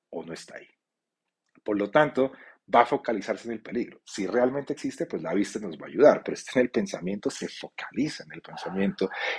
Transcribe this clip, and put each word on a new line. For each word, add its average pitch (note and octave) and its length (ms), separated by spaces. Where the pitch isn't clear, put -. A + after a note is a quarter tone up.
o E2 140
no E2 80
está - 240
ahí. - 120
Por G#2+ 160
lo G2+ 140
tanto, C#3 400
va A#2+ 80
a A#2+ 40
focalizarse A2 640
en A#2 60
el A2 80
peligro. - 440
Si - 200
realmente C3 480
existe, C3 320
pues F2 160
la E2 120
vista G2 260
nos F2+ 180
va C#2+ 80
a D2 40
ayudar, E2 340
pero D#2 120
está - 240
en B2 60
el - 60
pensamiento, G2 580
se - 180
focaliza - 760
en D#2 100
el E2 80
pensamiento F#2+ 680